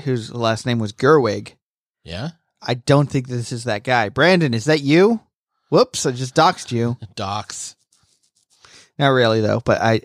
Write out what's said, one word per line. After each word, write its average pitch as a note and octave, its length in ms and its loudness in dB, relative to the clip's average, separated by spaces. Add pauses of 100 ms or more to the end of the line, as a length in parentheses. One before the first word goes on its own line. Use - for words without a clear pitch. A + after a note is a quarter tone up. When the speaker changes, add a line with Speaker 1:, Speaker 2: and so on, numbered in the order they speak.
Speaker 1:
whose B2 280 -4
last A2+ 340 -4
name A#2+ 120 0
was G#2+ 140 -6
Gerwig. B2+ 640 2 (500)
Speaker 2:
Yeah? F#2 260 -10 (320)
Speaker 1:
I A#2+ 120 -4
don't C#3 360 2
think B2+ 160 -4
this B2 240 -8
is A#2 140 -10
that G#2+ 180 -4
guy. A#2+ 260 0
Brandon, D#3 460 2
is A2 120 -4
that D#3 160 2
you? F#3 380 4 (500)
Whoops, F#3 360 0
I C3+ 60 0
just B2+ 240 -8
doxed E3 340 2
you. A#2 260 -2 (100)
Speaker 2:
<laughs> - 100 -20
Dox. G2+ 580 -10 (1300)
Speaker 1:
Not C#3 80 2
really, A#2 320 2
though, G#2+ 200 0
but - 200 0
I, A2+ 240 2